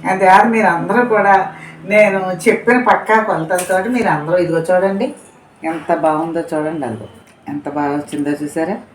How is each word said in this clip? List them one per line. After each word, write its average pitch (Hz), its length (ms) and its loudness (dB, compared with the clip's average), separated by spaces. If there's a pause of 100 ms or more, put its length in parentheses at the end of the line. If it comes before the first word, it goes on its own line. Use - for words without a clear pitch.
అంతేకాదు 190 440 6
మీరు 208 220 2
అందరూ 196 260 0 (100)
కూడా 196 240 4 (560)
నేను 208 280 4 (260)
చెప్పిన 233 320 2 (100)
పక్కా 220 300 2 (100)
కొలతలతోటి 180 720 -2
మీరు 202 180 0
అందరూ 156 280 -2
ఇదిగో 160 260 0
చూడండి 196 380 2 (640)
ఎంత 165 180 -8 (160)
బాగుందో 160 360 -2 (100)
చూడండి, 156 360 -4
అదిగో 110 220 -10 (420)
ఎంత 143 140 -10 (120)
బాగా 143 220 -2
వచ్చిందో 143 420 -6
చూసారా 160 360 -6 (180)